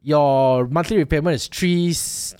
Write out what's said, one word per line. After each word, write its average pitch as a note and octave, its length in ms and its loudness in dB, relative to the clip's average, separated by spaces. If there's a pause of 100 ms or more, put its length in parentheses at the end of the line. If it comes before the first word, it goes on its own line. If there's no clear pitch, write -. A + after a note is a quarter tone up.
Your C3+ 640 2
monthly E3 300 -2
repayment D#3 400 0
is - 100 -8
three F3 460 0
s-, - 480 -8